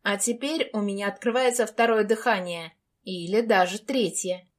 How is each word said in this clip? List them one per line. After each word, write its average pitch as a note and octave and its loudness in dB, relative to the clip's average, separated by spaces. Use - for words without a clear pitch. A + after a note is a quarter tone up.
А G3+ -2
теперь C#4 -2
у G#3+ -2
меня G3+ -2
открывается A#3+ 0
второе A3 2
дыхание. F3+ -2
Или F#3 -2
даже G3 4
третье. F#3 -2